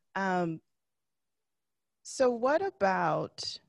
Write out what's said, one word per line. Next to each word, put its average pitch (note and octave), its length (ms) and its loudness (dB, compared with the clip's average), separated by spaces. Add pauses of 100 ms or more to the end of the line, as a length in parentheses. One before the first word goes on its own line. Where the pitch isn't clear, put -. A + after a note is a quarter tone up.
(160)
Um, F3+ 440 -2 (1400)
so - 260 0
what B3+ 320 2
about F3+ 960 -2 (120)